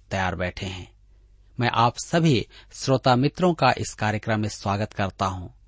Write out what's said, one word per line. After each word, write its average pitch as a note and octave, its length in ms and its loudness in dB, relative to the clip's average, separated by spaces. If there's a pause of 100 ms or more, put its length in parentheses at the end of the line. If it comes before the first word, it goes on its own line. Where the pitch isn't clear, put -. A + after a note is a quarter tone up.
(100)
तैयार F#2 260 -2
बैठे F2+ 300 -6
हैं। F#2 260 -12 (680)
मैं B2 140 2
आप A#2 220 2
सभी D#3+ 500 2 (280)
श्रोता C3 420 2
मित्रों D#3+ 380 2
का B2+ 240 2
इस - 160 -6
कार्यक्रम G#2+ 460 -2
में G#2+ 80 -2
स्वागत G2+ 440 -4
करता G2 340 -2
हूं, F#2 220 -6 (200)